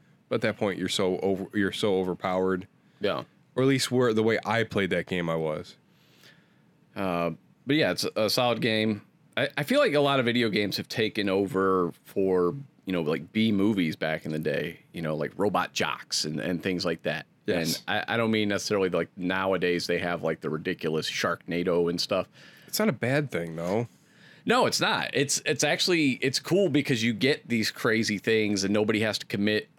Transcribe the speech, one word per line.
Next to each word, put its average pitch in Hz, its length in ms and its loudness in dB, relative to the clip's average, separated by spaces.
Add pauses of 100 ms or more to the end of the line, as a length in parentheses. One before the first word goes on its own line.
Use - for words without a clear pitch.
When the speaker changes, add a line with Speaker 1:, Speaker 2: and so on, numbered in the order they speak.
(300)
Speaker 1:
at 120 120 0
that 107 140 0
point 98 220 -2
you're 92 100 -2
so 92 300 0
over, 95 340 0
you're 98 200 0
so 104 260 0
overpowered. 92 680 0 (340)
Speaker 2:
Yeah. 90 240 -2 (320)
Speaker 1:
Or 127 60 2
at 135 60 4
least 135 240 2
where, 123 200 4
the 110 100 2
way 110 220 2
I 113 200 2
played 98 260 0
that 87 160 0
game, 87 220 -2
I 82 80 0
was. 80 400 -4 (1200)
Speaker 2:
Uh, 87 340 -2 (360)
but 143 100 0
yeah, 127 160 2
it's - 120 -2 (120)
a 107 140 2
solid 120 300 0
game. 110 420 0 (340)
I, 117 200 0
I 147 80 -2
feel 262 160 2
like 214 140 2
a 147 60 4
lot 139 200 4
of 117 60 2
video 120 220 2
games 101 280 0
have - 120 -6
taken 104 400 -2
over 95 640 2 (120)
for, 92 500 2 (300)
you 95 80 -4
know, 87 100 0
like, 76 300 -2
B 110 200 2
movies 98 420 2
back 78 320 -4
in 78 60 -4
the 76 80 -2
day, 76 400 -4 (120)
you 87 100 -8
know, 78 120 -2
like 76 220 -4
Robot 90 360 0
Jox - 520 -4
and, 78 160 -4
and 80 220 -4
things 92 220 -2
like 85 180 -2
that. 78 240 -4 (200)
Speaker 1:
Yes. 82 400 -2
Speaker 2:
And 101 220 -2
I, 107 60 -2
I - 20 0
don't 117 160 2
mean 107 160 2
necessarily, 101 420 0
like, 85 260 0
nowadays 90 720 0
they 87 120 0
have, 85 260 -2
like, 80 160 -2
the 76 100 -4
ridiculous 78 580 -4
Sharknado 87 800 0
and 87 100 -4
stuff. 92 280 -2 (380)
Speaker 1:
It's - 140 -8
not 220 80 2
a 180 40 0
bad 131 380 -2
thing, 85 240 -6
though. 95 320 -2 (600)
Speaker 2:
No, 226 200 2
it's - 140 0
not. 160 340 -2
It's, 139 320 0
it's 151 180 0
actually, 160 480 2 (100)
it's 131 180 0
cool 190 280 2
because 139 360 2
you 120 80 2
get 131 360 0
these 113 220 0
crazy 110 480 0
things 104 460 2
and 101 100 2
nobody 107 260 2
has 107 180 0
to - 80 -10
commit 104 420 0 (100)